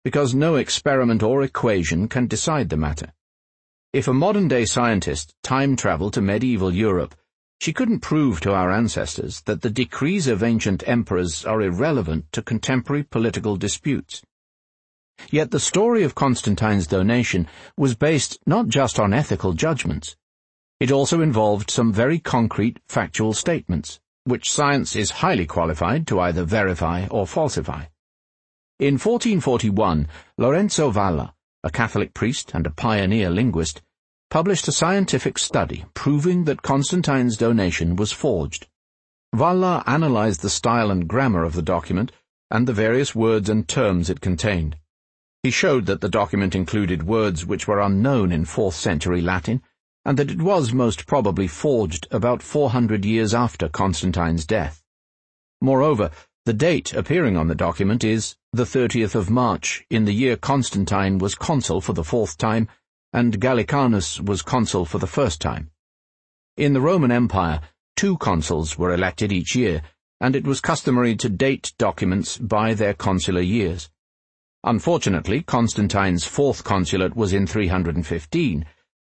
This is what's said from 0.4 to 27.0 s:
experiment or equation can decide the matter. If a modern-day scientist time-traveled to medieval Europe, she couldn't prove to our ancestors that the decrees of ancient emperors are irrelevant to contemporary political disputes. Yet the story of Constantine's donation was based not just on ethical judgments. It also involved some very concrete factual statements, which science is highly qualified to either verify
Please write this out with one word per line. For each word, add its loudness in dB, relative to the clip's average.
experiment 2
or 2
equation 0
can 0
decide -2
the -2
matter. -4
If 0
a 2
modern-day 2
scientist -2
time-traveled 0
to 0
medieval 0
Europe, 0
she -4
couldn't 0
prove 0
to 0
our 2
ancestors -2
that -4
the -2
decrees -2
of 0
ancient 0
emperors -2
are 0
irrelevant -2
to -6
contemporary -2
political -2
disputes. -4
Yet 0
the -2
story 2
of 0
Constantine's 0
donation 0
was 2
based 0
not 2
just 0
on 4
ethical 0
judgments. -4
It 2
also 2
involved 2
some 2
very 2
concrete 0
factual -2
statements, -4
which -2
science 0
is -2
highly 2
qualified 0
to 0
either 0
verify 0